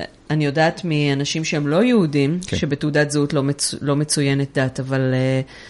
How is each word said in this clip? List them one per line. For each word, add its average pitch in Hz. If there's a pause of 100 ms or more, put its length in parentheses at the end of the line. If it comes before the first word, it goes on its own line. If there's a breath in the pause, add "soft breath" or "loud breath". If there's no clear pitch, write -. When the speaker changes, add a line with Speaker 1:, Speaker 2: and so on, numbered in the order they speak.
(300)
Speaker 1:
אני 151
יודעת 160
מאנשים 147
שהם 151
לא 156
יהודים, 165
Speaker 2:
כן. -
Speaker 1:
שבתעודת 147
זהות 143
לא 143
מצ-, 139
לא 139
מצוינת 139
דת, 131
אבל, 131
אה, 131 (300 loud breath)